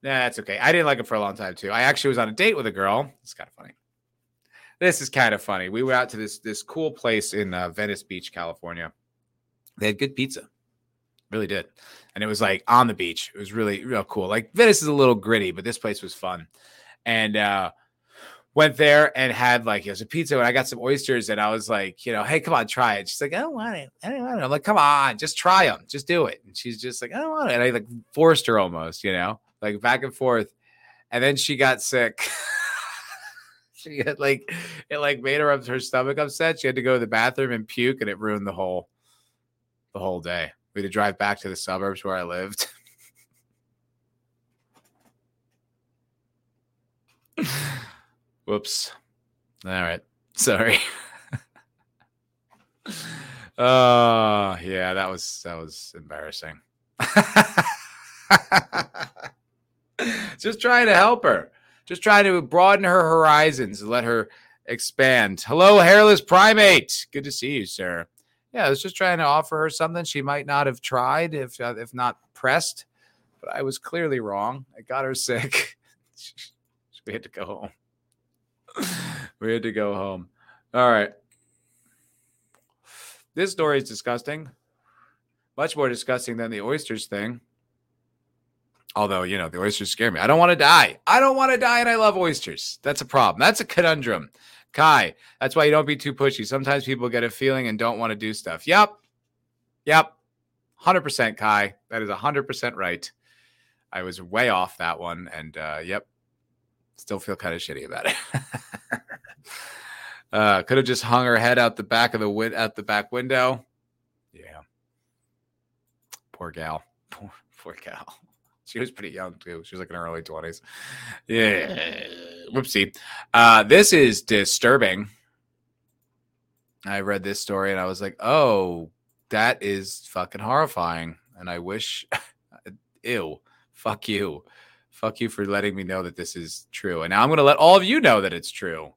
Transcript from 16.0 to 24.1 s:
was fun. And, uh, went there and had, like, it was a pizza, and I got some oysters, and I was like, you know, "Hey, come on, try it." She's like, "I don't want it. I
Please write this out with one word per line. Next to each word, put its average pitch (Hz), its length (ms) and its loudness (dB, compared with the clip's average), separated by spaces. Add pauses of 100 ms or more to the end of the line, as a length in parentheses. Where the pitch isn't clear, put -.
was 92 120 -16
fun. 90 340 -10 (580)
And, 110 320 -2
uh, 98 340 0 (840)
went 151 240 4
there 147 400 6
and 131 160 0
had, 123 320 2
like, 104 200 -2
it 101 40 -10
was 98 120 -10
a 110 40 -12
pizza, 143 320 -4
and 120 80 4
I 117 80 2
got 127 140 0
some 120 120 -12
oysters, 131 500 -2
and 104 120 -2
I 107 100 2
was 110 180 -6
like, 98 360 -4
you 120 80 -4
know, 104 100 -2
"Hey, 151 160 -2
come 165 140 -4
on, 120 140 0
try 117 280 0
it." 101 140 -8
She's - 100 -10
like, 147 140 -6
"I 180 60 -4
don't 311 140 -8
want 226 220 -8
it. 139 160 -14 (100)
I 214 100 -10